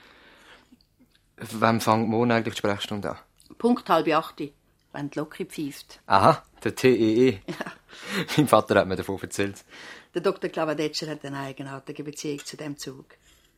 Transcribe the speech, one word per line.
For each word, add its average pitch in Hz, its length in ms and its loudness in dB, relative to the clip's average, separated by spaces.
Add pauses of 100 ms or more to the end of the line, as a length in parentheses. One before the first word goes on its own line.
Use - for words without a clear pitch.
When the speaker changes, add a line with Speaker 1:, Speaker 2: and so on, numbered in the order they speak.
(1400)
Speaker 1:
Wann 113 420 2
fängt 113 280 2
morgen 117 220 2
eigentlich 113 240 2
die - 40 -12
Sprechstunde 101 520 -4
an? - 80 -10 (400)
Speaker 2:
Punkt 240 300 0
halb 165 200 4
acht, 160 320 -2 (560)
wenn 143 100 -6
die 139 40 -10
Glocke 156 340 -8
pfeift. - 600 -10
Speaker 1:
Aha, 101 360 4 (220)
der 107 100 -2
T - 200 4
E 113 340 4
E. 110 180 -2
Speaker 2:
Ja. - 260 -8 (240)
Speaker 1:
<laughs> - 400 -6
Mein 147 120 6
Vater 107 320 6
hat 87 80 2
mir 95 80 -2
davon 95 240 -6
erzählt. 98 440 -6 (500)
Speaker 2:
Der 175 80 -4
Doktor 185 260 -2
Klavadetscher 156 600 -4
hat 147 160 -10
eine 139 140 -10
eigenartige 139 640 -12
Beziehung 147 420 -10
zu - 120 -14
dem 147 220 -10
Zug. 135 280 -14 (520)